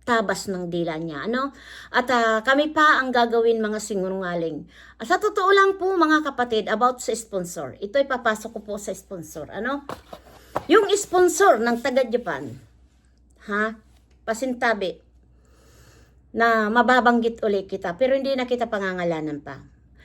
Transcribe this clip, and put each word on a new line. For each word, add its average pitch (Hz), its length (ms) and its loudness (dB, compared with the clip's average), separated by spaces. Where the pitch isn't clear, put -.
tabas 208 440 -2
ng 180 240 -6
dila 170 280 -2
niya, 156 280 -8
ano? 254 240 -4
At, 247 200 0
ah, 226 280 2
kami 285 320 2
pa 302 320 4
ang 254 80 -4
gagawin, 233 480 2
mga 214 240 -2
sinungaling. 185 800 -4
Ah, - 40 -10
sa 339 160 0
totoo 392 320 0
lang 392 240 6
po, 381 240 -2
mga 311 240 4
kapatid, 240 480 -2
about 247 320 0
sa 254 80 -6
sponsor. 175 720 -8
Ito'y 269 240 -2
papasok 240 480 -4
ko 220 80 -10
po 208 160 -10
sa 190 160 -10
sponsor, 165 560 -14
ano? 269 320 -6
Yung 403 240 6
sponsor 359 640 4
ng 233 240 0
taga 262 240 2
Japan, 147 480 -6
ha? 220 240 -2
Pasintabi 226 720 -2
na 220 400 2
mababanggit 240 720 4
uli 202 240 0
kita, 180 320 -8
pero 262 160 2
hindi 269 160 -2
na 254 160 -2
kita 240 240 -2
pangangalanan 175 720 -4
pa. 135 160 -14